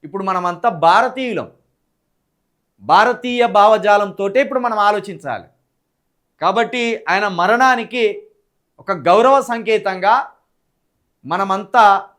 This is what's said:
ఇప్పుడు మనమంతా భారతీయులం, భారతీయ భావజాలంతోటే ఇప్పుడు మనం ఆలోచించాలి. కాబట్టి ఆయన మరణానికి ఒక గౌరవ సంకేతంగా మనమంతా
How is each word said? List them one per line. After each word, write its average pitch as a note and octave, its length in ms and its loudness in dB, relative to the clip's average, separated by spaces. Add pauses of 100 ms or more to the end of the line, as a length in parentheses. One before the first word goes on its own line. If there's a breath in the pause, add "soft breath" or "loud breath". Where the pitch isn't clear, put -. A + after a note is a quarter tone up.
ఇప్పుడు F#3+ 200 -10
మనమంతా F3+ 440 -4
భారతీయులం, G#3+ 800 0 (1300)
భారతీయ A#3+ 640 0
భావజాలంతోటే G3+ 960 2
ఇప్పుడు C4+ 200 -2
మనం A#3 180 -4
ఆలోచించాలి. F#3+ 680 -4 (960)
కాబట్టి A3+ 680 -2
ఆయన G3+ 200 0
మరణానికి A#3 760 0 (760)
ఒక - 140 -8
గౌరవ G#3 480 4
సంకేతంగా G#3+ 920 -2 (920)
మనమంతా G3 840 0 (120)